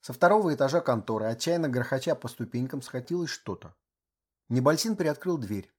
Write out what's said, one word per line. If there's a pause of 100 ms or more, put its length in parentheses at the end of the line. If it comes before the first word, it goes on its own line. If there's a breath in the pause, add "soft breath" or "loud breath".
Со
второго
этажа
конторы,
отчаянно
грохоча
по
ступенькам,
скатилось
что-то. (720)
Небольсин
приоткрыл
дверь.